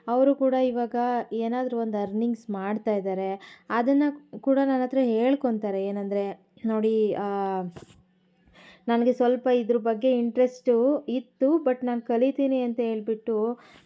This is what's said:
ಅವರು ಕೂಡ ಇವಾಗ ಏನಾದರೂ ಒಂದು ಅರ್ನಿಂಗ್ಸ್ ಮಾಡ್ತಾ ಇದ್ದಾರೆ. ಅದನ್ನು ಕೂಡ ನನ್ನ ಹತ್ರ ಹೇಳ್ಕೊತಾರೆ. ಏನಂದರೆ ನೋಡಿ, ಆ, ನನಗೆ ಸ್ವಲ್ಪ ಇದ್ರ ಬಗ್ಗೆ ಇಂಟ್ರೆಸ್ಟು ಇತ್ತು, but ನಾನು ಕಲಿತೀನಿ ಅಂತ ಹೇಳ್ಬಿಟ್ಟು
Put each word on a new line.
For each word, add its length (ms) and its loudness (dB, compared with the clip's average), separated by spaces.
ಅವರು 260 4
ಕೂಡ 200 0
ಇವಾಗ 420 0
ಏನಾದರೂ 460 -4
ಒಂದು 240 -4
ಅರ್ನಿಂಗ್ಸ್ 480 -4
ಮಾಡ್ತಾ 440 -2
ಇದ್ದಾರೆ. 680 -6
ಅದನ್ನು 720 0
ಕೂಡ 180 2
ನನ್ನ 240 2
ಹತ್ರ 200 -2
ಹೇಳ್ಕೊತಾರೆ. 840 0
ಏನಂದರೆ 540 -4
ನೋಡಿ, 480 0
ಆ, 80 -4
ನನಗೆ 240 2
ಸ್ವಲ್ಪ 340 2
ಇದ್ರ 300 2
ಬಗ್ಗೆ 420 2
ಇಂಟ್ರೆಸ್ಟು 880 2
ಇತ್ತು, 560 0
but 220 0
ನಾನು 140 -2
ಕಲಿತೀನಿ 600 0
ಅಂತ 200 -4
ಹೇಳ್ಬಿಟ್ಟು 800 -4